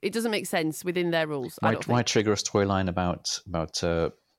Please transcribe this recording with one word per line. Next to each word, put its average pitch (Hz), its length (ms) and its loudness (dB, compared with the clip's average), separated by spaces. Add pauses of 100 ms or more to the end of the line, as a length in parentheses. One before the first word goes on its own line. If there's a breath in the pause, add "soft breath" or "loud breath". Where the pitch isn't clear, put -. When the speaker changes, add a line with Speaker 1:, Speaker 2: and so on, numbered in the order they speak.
Speaker 1:
it 196 100 -2
doesn't 226 160 0
make 208 160 -2
sense 160 400 -2
within 175 240 0
their 165 160 2
rules, 143 380 -6
I - 20 2
Speaker 2:
Why, - 80 4
Speaker 1:
don't - 140 -6
Speaker 2:
why 120 100 2
Speaker 1:
think. 117 120 2
Speaker 2:
trigger 107 240 4
a - 20 2
storyline 98 540 2
about, 90 580 -2
about, 82 360 -4
uh, 85 280 2 (260)